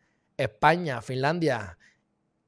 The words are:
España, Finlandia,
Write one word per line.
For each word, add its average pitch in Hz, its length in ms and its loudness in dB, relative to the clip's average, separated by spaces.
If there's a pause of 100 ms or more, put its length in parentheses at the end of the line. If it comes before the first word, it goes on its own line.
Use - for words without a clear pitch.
(360)
España, 147 680 0
Finlandia, 131 760 -2 (680)